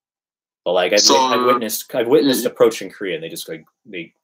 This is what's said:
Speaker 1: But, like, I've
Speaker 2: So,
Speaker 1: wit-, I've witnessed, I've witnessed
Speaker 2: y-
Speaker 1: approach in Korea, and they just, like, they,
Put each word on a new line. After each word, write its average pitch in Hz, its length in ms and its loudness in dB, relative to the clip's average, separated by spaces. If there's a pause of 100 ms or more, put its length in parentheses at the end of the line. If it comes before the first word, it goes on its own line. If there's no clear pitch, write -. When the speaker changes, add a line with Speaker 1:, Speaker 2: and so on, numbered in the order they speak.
(640)
Speaker 1:
But, 90 80 0
like, 90 200 0
I've 104 80 4
Speaker 2:
So, 143 120 4
Speaker 1:
wit-, 131 260 2
I've 123 60 0
witnessed, 120 500 -2
I've 117 120 -2
witnessed 131 380 2
Speaker 2:
y- 113 60 -4
Speaker 1:
approach 117 300 2
in 92 80 -12
Korea, 90 260 -8
and 80 80 -10
they 82 60 -10
just, 82 180 -14
like, 82 160 -14 (220)
they, 87 280 -14 (100)